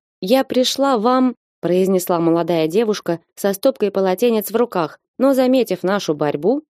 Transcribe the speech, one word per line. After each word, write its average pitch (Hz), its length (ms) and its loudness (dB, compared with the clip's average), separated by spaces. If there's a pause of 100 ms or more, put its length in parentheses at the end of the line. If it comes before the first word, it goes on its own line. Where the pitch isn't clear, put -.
(220)
я 254 220 2
пришла 254 560 0
вам», 254 340 2 (280)
произнесла 185 580 0
молодая 165 480 0
девушка 185 520 -2 (160)
со 202 180 -2
стопкой 214 380 -2
полотенец 196 600 0
в 196 40 -8
руках, 226 440 -2 (180)
но, 269 160 2
заметив 254 500 0
нашу 190 300 -2
борьбу, 151 500 -2 (120)